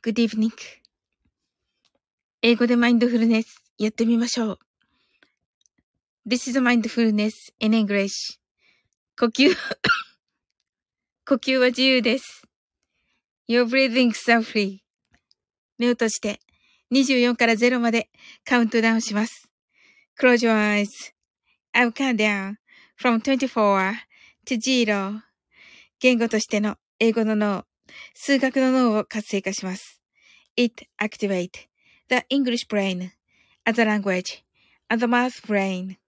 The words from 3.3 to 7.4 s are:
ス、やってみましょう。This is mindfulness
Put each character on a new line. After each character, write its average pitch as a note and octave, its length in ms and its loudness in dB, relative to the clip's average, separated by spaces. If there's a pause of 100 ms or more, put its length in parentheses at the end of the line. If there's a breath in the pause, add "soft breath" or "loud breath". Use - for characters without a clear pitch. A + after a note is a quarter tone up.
ス、 - 220 -14 (160)
や G#3+ 100 0
っ - 20 -4
て A#3 140 -2
み A#3 140 2
ま A#3+ 80 -2
し - 120 -4
ょ A3 120 -2
う。 - 80 -10 (1700)
This A#3+ 240 -2
is C4+ 80 0
mindfulness A3+ 1000 0